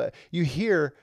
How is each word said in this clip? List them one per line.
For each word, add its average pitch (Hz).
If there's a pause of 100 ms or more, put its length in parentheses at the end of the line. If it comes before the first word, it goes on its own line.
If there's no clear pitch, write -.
(320)
You 170
hear 160